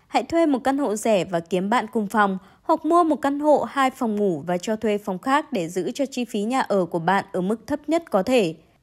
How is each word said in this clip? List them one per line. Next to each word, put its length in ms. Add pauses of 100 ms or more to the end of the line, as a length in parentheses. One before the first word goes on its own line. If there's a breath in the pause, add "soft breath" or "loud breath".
Hãy 160
thuê 220
một 180
căn 140
hộ 180
rẻ 300
và 140
kiếm 300
bạn 240
cùng 140
phòng, 300 (260 loud breath)
hoặc 220
mua 180
một 120
căn 240
hộ 300
hai 200
phòng 260
ngủ 320
và 100
cho 180
thuê 220
phòng 220
khác 340
để 160
giữ 220
cho 140
chi 200
phí 160
nhà 200
ở 240
của 140
bạn 320
ở 100
mức 260
thấp 200
nhất 240
có 120
thể. 320 (280 soft breath)